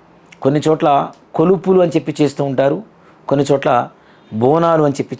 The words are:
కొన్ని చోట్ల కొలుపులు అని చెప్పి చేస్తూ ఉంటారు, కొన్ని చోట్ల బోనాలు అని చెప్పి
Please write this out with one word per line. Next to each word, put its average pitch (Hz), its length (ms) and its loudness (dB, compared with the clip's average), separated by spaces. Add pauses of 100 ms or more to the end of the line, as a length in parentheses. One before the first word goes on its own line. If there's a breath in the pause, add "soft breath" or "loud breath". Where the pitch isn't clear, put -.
(420)
కొన్ని 143 260 0
చోట్ల 151 420 0 (240)
కొలుపులు 185 460 2
అని 175 100 2
చెప్పి 160 320 -4
చేస్తూ 143 220 -2
ఉంటారు, 139 380 -2 (460 soft breath)
కొన్ని 139 240 0
చోట్ల 135 360 0 (460 soft breath)
బోనాలు 156 480 2
అని 143 120 0
చెప్పి - 260 -8